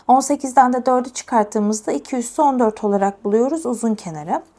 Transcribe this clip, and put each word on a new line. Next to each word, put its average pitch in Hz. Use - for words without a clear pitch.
On 254
sekizden 254
de 247
dördü 254
çıkarttığımızda 214
iki 277
üssü 247
on 269
dört 220
olarak 196
buluyoruz 247
uzun 226
kenarı. 165